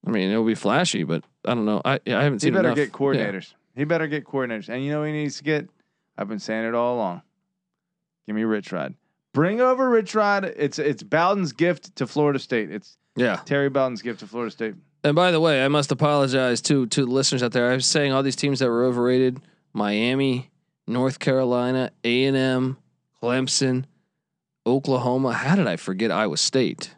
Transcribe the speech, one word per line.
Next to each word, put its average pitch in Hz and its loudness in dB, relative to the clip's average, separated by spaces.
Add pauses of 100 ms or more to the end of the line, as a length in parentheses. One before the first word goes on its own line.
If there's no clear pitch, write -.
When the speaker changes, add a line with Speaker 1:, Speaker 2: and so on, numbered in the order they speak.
Speaker 1:
I - -4
mean, 98 0
it'll 113 0
be 110 2
flashy, 135 0
but 82 -4 (220)
I 117 0
don't 117 -2
know. 107 0
I, 131 0 (140)
I - -6 (140)
haven't 135 0
Speaker 2:
He 151 0
Speaker 1:
seen - 2
Speaker 2:
better 185 4
Speaker 1:
enough. 120 0
Speaker 2:
get 139 0
Speaker 1:
Yeah. - -20
Speaker 2:
coordinators. 113 -2 (220)
He 139 -4
better 160 -2
get 143 -6
coordinators. 120 -6
And 123 -6
you 143 -4
know 151 -2
what 151 -4
he 151 -6
needs 151 -6
to - -18
get? 151 -2 (480)
I've 101 -6
been 107 -8
saying 110 -6
it 113 -4
all 120 0
along. 92 -4 (1040)
Give 107 -6
me 110 -2
Rich 110 -2
Rod. 76 -6 (380)
Bring 185 2
over 254 2
Rich 226 2
Rod. 202 2
It's, - -4
it's 143 -2
Bowden's 175 0
gift 170 -2
to 135 -4
Florida 143 0
State. 110 -4
It's - -12 (180)
Speaker 1:
Yeah. 117 0
Speaker 2:
Terry 143 0
Bowden's 131 0
gift 117 -8
to 107 -16
Florida 113 -6
State. 110 -6 (300)
Speaker 1:
And 147 4
by 180 4
the 165 2
way, 151 4
I 139 4
must 143 2
apologize 135 2
to, 135 2
to 135 0
the 120 -2
listeners 131 2
out 120 -2
there. 123 2
I 127 2
was 131 -2
saying 143 2
all 135 2
these 135 0
teams 139 -2
that 131 2
were 117 2
overrated: 127 2 (320)
Miami, 123 0 (380)
North 127 -2
Carolina, 127 0 (140)
A 120 2
and 135 2
M, 131 0 (440)
Clemson, 131 0 (840)
Oklahoma. 127 0
How 135 0
did 165 2
I 90 0
forget 98 -2
Iowa 87 0
State? - -2